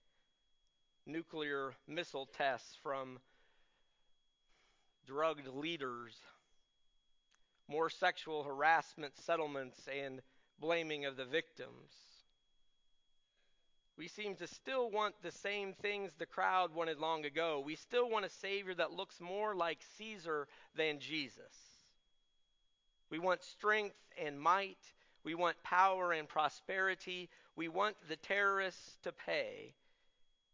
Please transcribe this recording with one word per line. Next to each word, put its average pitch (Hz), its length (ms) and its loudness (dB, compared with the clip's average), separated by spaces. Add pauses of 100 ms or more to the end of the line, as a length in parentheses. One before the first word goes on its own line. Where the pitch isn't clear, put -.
(1040)
Nuclear 147 720 -4 (120)
missile 151 380 -6
tests 135 560 -2
from 131 380 -4 (1900)
drugged 147 420 0
leaders. 131 680 -6 (1500)
More 160 240 0
sexual 160 520 0
harassment 147 760 2
settlements 143 720 -2
and 135 340 -6 (380)
blaming 156 460 0
of 139 100 -2
the 131 100 -6
victims. 131 680 -6 (2000)
We 160 120 -10
seem 202 300 -6
to 170 100 -8
still 254 420 -2
want 208 340 2
the 175 80 -4
same 202 420 -4
things 202 400 -2
the 165 120 -6
crowd 185 480 2
wanted 165 260 0
long 160 260 0
ago. 151 340 2
We 147 160 -4
still 240 340 2
want 214 140 2
a 180 60 -4
Savior 196 460 -4
that 165 180 2
looks 190 260 -6
more 202 340 -2
like 170 260 0 (180)
Caesar 165 500 -4 (260)
than 151 260 2
Jesus. 135 360 -4 (1700)
We 160 100 -4
want 180 240 4
strength 208 520 2 (280)
and 143 160 -4
might. 185 380 4 (460)
We 160 120 -4
want 170 280 2
power 185 480 6
and 156 160 0
prosperity. 180 1000 0 (260)
We 165 120 -2
want 196 280 2 (120)
the 156 80 -4
terrorists 196 880 0
to 170 80 -4
pay. 131 640 -4 (800)